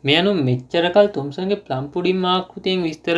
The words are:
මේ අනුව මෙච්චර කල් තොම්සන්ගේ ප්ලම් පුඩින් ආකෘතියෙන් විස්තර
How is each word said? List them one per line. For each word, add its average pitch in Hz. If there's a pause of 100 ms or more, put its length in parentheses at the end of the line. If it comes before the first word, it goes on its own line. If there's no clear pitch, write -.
මේ 139
අනුව 190
මෙච්චර 127
කල් 202
තොම්සන්ගේ 185
ප්ලම් 135
පුඩින් 180
ආකෘතියෙන් 185
විස්තර 165